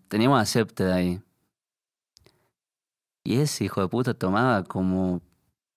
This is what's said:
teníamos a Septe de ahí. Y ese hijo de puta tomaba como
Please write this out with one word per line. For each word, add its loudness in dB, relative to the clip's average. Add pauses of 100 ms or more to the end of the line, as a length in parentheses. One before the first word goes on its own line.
teníamos 2
a 0
Septe -2
de 2
ahí. 0 (2000)
Y 0
ese -2
hijo -4
de 0
puta -2
tomaba 0
como -2 (560)